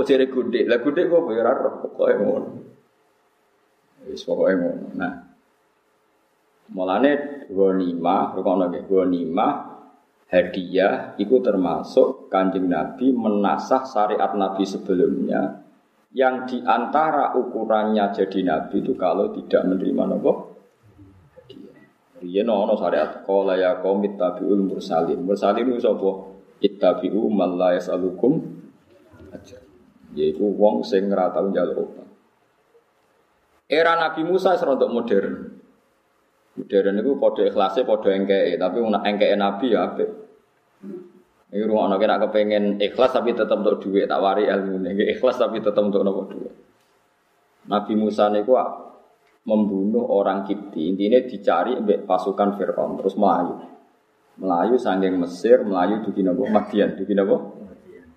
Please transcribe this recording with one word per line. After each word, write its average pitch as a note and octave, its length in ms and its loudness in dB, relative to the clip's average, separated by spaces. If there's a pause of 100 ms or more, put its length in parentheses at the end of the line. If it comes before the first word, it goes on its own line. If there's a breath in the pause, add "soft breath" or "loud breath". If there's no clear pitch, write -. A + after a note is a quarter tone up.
jere C3 240 4
gundhik. A2+ 400 0
Lah A#2+ 80 4
gundhik C3+ 320 0
kok - 240 4
ya A2+ 80 2
ora A#2+ 100 4
roh, C#3 200 -2 (100)
pokoke - 320 0
ngono. - 340 -2 (1600)
Wis - 160 -12
pokoke E2+ 320 2
ngono. F2 400 -4
Nah. - 180 -6 (1500)
Mulane G#2 800 0
ghanimah, F#2 880 0
rukono F#2 380 0
nggih, - 180 -10
ghanimah, F2+ 640 2 (800)
hadiah F#2 920 0
iku A2 220 2
termasuk F#2 880 0
Kanjeng F#2+ 380 2
Nabi F2 420 0
menasah G#2+ 720 0
syariat G#2 480 0
Nabi G2 320 0
sebelumnya - 960 -2 (540)
yang B2+ 320 0
di B2 160 -8
antara C3 720 0
ukurannya G#2+ 800 0
jadi G2 320 -2
Nabi D#2+ 320 -2
itu C3 160 -2
kalau F#2 400 -2
tidak - 320 0
menerima F#2 360 0 (120)
napa? C#3+ 160 0 (1040)
Hadiah. - 400 -20 (480)
Riyen F2+ 240 0
ana G#2+ 320 2
syariat, E2 480 0
qala G2 320 2
ya F#2 240 2
qaumi G2 320 0
ittabi'ul F#2+ 480 0
mursalin. E2+ 640 -2
Mursalin G#2+ 480 2
iku A#2 80 -4
sapa? F#2+ 280 2 (520)
Ittabi'u F#2+ 640 0
man F2+ 300 0
la F2+ 160 4
yas'alukum F2+ 560 0 (1040)
ajra. - 240 -20 (560)
Yaiku D#2 400 0
wong A2 320 2
sing G2 240 0
ora F#2 240 2
tau F#2+ 160 0
njaluk F2 320 -2
upah. - 240 -14 (1600)
Era E3 320 2
Nabi D#3+ 240 -2
Musa F3+ 320 2
wis E3+ 80 -2
rontok B2 240 2
modern. A2+ 480 -2 (1200)
Modern G2 480 0
iku C3+ 160 0
padha G#2+ 240 2
ikhlase, G2 400 0
padha G#2 320 2
engkeke, G2 400 2
tapi F2+ 240 -2
wong A2 160 0
nak G2+ 80 -2
engkeke G2+ 320 2
Nabi G2+ 400 0
ya F2+ 160 0
apik. - 180 -4 (1400)
Iki G2+ 160 -4
rumakno, G2 320 0
nek G2+ 280 2
kepengin G#2 360 2 (160)
ikhlas A#2 320 2
tapi A#2 240 0
tetep G#2+ 240 0
untuk G2+ 240 0
duit, F#2+ 240 2
tak E2+ 160 0
wari G2 240 2
ilmune. F#2+ 480 -2
Nggih G#2 240 0
ikhlas B2 160 2
tapi A2 240 -2
tetep G#2 240 0
untuk G2 240 0
napa G2 240 -4
duit. - 200 -12 (1160)
Nabi G#2 320 -2
Musa G#2 320 2
niku G#2 240 2 (880)
membunuh G#2+ 640 0
orang G2 400 0
Kipti. E2+ 400 -6
Intine G#2 400 2
dicari G2 480 0
mbek G2+ 320 -2
pasukan G2 480 0
Firaun, F#2 440 -4
terus G2 200 -4
melayu. F2 360 2 (800)
Melayu F#2 400 0
saking F#2+ 400 0
Mesir, G#2+ 480 2
melayu G2+ 400 0
dugi G2+ 160 -6
napa? F#2 320 0
Madian, G2+ 480 0
dugi G2 160 -2
napa? G3 200 2 (800)